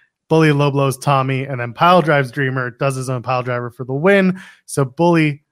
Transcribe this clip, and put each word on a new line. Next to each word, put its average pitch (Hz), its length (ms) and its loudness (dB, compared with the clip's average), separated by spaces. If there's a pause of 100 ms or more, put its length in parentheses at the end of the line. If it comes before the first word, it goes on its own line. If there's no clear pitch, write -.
(280)
Bully 160 240 4
low 143 180 2
blows 139 280 -2
Tommy, 135 460 0
and 135 140 -8
then 120 140 -8
pile 175 300 4
drives 143 280 0
Dreamer, 131 400 -4
does 139 240 -4
his 131 140 -8
own 127 140 -6
pile 127 200 -4
driver 120 280 -6
for 131 140 -14
the 127 100 -8
win. 185 440 2 (280)
So - 180 -2
Bully 156 680 0